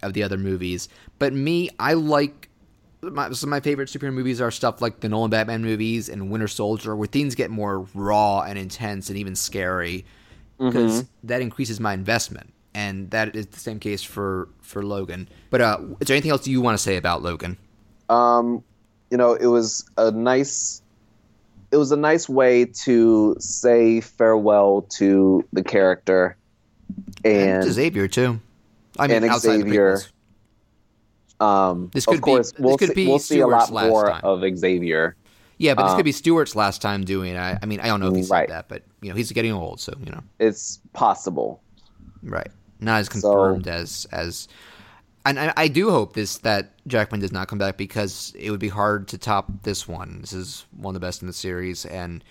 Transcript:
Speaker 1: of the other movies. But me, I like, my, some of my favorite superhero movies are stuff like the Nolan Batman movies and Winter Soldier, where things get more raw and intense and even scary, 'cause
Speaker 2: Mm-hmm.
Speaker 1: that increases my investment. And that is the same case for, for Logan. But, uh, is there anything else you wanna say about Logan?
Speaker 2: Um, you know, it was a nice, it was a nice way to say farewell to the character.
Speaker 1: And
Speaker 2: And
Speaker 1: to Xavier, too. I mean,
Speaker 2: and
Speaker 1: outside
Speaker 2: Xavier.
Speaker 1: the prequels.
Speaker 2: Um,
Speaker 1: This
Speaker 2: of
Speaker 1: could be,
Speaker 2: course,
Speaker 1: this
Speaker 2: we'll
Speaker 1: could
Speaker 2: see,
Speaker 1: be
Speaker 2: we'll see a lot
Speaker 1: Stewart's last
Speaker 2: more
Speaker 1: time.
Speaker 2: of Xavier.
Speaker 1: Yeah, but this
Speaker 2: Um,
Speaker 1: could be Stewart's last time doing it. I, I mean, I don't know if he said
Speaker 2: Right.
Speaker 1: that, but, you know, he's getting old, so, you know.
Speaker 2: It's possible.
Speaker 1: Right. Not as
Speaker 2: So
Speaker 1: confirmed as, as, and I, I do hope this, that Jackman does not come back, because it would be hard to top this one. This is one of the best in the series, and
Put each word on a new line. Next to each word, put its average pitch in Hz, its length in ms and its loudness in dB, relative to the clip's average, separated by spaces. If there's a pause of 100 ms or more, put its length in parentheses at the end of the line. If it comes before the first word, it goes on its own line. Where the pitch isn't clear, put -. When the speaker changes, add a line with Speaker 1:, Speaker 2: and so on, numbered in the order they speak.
Speaker 1:
of 98 100 -6
the 104 100 -2
other 98 140 -4
movies. 90 500 -4 (320)
But 143 140 0
me, 165 360 -2 (100)
I 135 140 0
like, 147 560 0 (520)
my, 143 300 -8
some 147 180 -6
of - 20 -2
my 143 80 -2
favorite 139 300 -2
superhero 139 240 -8
movies 127 260 -4
are 117 120 0
stuff 117 300 -4
like 117 180 -4
the 110 100 -4
Nolan 110 220 0
Batman 113 320 -2
movies 113 440 -4
and 98 220 -10
Winter 107 180 -4
Soldier, 107 480 -4
where 104 120 -4
things 139 260 -2
get 120 160 -4
more 101 460 -6
raw 101 460 2
and 101 180 -6
intense 98 500 -10
and 98 80 -8
even 95 180 -8
scary, 92 720 -4 (540)
'cause 127 140 -2
Speaker 2:
Mm-hmm. 117 540 -2
Speaker 1:
that 123 140 -2
increases 113 380 -6
my 107 140 -2
investment. 107 600 -4 (220)
And 98 360 -8
that 110 240 -2
is 104 120 -8
the - 120 -20
same 110 200 -10
case 101 240 -6
for, 95 460 -6 (120)
for - 220 -10
Logan. 95 460 -8 (200)
But, 123 120 2
uh, 107 160 2 (220)
is 139 100 -4
there 135 60 4
anything 151 160 0
else 135 140 0
you 131 160 0
wanna 117 160 2
say 92 200 0
about 85 260 -2
Logan? 87 340 -8 (520)
Speaker 2:
Um, 120 540 4 (460)
you 123 80 -2
know, 120 160 6
it - 140 2
was 117 500 2
a 110 140 4
nice, 127 720 -2 (880)
it 143 60 6
was 143 140 4
a 147 60 2
nice 156 300 2
way 127 380 6
to 113 760 4
say 117 600 4
farewell 104 800 4 (160)
to 95 460 4 (100)
the 98 100 0
character. 92 720 2 (880)
Speaker 1:
And 110 100 6
Speaker 2:
And 95 300 4
Speaker 1:
to 92 80 0
Xavier, 101 380 0
too. 123 300 0 (600)
I 143 80 2
mean, 117 160 4
Speaker 2:
and - 80 4
Speaker 1:
outside 117 300 4
Speaker 2:
Xavier. 98 360 4
Speaker 1:
the 98 60 -6
prequels. - 60 -18 (1300)
Speaker 2:
Um, 95 540 2
Speaker 1:
This 135 140 -2
Speaker 2:
of 113 60 4
Speaker 1:
could 165 40 2
be, 135 60 -2
Speaker 2:
course, 127 280 2
Speaker 1:
this - 100 -16
Speaker 2:
we'll 131 160 4
Speaker 1:
could 180 120 2
Speaker 2:
see, - 60 -2
Speaker 1:
be 190 120 2
Speaker 2:
we'll 139 120 4
see 143 200 0
a 127 80 6
lot 120 200 6
Speaker 1:
Stewart's - 40 -6
last 110 180 0
Speaker 2:
more 107 200 4
Speaker 1:
time. 82 140 -4
Speaker 2:
of 95 340 0
Xavier. 85 580 0 (420)
Speaker 1:
Yeah, 147 160 2
but 101 100 2
this 95 80 4
Speaker 2:
Um, 90 60 4
Speaker 1:
could 156 80 4
be 147 60 2
Stewart's 160 440 0
last 101 260 0
time 101 240 -2
doing 92 280 -4
it. 90 40 -6
I, 92 240 -4
I 104 40 -10
mean, 107 140 -6
I 117 80 -4
don't 107 120 0
know 95 100 -2
if 92 60 2
he 92 80 2
said 92 100 0
Speaker 2:
Right. 82 160 2
Speaker 1:
that, 82 180 -12
but, 92 160 -14 (180)
you 101 80 -12
know, 90 60 -8
he's 113 160 -4
getting 113 220 -2
old, 85 260 -8
so, - 140 -12 (100)
you - 80 -14
know. - 100 -14 (180)
Speaker 2:
It's - 400 0 (140)
possible. 85 680 -2 (640)
Speaker 1:
Right. - 260 -8 (300)
Not 110 220 0
as 98 60 -4
Speaker 2:
So - 40 -12
Speaker 1:
confirmed 95 560 2
as, 85 440 -8
as, 85 360 -8 (800)
and 135 140 0
I, 156 160 -2
I 156 140 2
do 175 220 2
hope 120 220 2
this, 104 260 -6
that 101 340 -2 (140)
Jackman 107 340 -2
does 95 100 -4
not 95 160 -6
come 107 100 -8
back, 98 200 -2
because 101 600 -6
it 92 140 -8
would 104 80 -4
be 107 100 -4
hard 104 400 -2
to 95 80 -10
top 101 320 -4 (140)
this - 240 -6
one. 87 340 -12
This - 120 -16
is 92 320 -12 (100)
one 98 200 -10
of 90 60 -8
the 90 40 -8
best 90 160 -10
in 90 60 -10
the 90 60 -12
series, 90 520 -8
and 87 460 -12